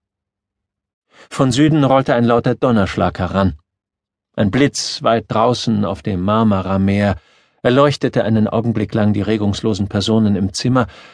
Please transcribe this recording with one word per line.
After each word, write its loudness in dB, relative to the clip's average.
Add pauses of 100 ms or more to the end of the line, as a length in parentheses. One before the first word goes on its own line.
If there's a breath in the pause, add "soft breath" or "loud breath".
(1300 loud breath)
Von 0
Süden 4
rollte 2
ein 2
lauter 2
Donnerschlag 0
heran. 0 (760)
Ein 0
Blitz -2
weit 0
draußen 0
auf -6
dem -4
Marmara-Meer 0 (460 soft breath)
erleuchtete 2
einen 0
Augenblick -4
lang 0
die -2
regungslosen -2
Personen 0
im -2
Zimmer, -2 (260 loud breath)